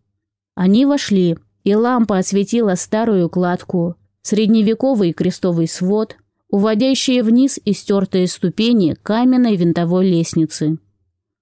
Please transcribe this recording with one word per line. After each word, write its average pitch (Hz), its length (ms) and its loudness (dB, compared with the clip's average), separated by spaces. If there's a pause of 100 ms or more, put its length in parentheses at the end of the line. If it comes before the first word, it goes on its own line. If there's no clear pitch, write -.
(560)
Они 202 320 2
вошли, 190 500 0 (260)
и 202 120 2
лампа 233 420 0
осветила 196 560 0
старую 202 560 0
кладку, 175 680 -4 (260)
средневековый 220 920 0
крестовый 170 540 -2
свод, 208 480 -4 (340)
уводящие 247 720 0
вниз 240 440 2
истертые 196 600 0
ступени 196 800 0
каменной 240 540 2
винтовой 170 520 0
лестницы. 160 720 -2 (640)